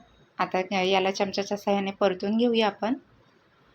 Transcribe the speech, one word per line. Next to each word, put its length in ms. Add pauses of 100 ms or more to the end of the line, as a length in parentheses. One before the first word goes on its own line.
(380)
आता 460
याला 280
चमच्याच्या 460
साहाय्याने 340
परतून 460
घेऊया 300
आपण. 260 (800)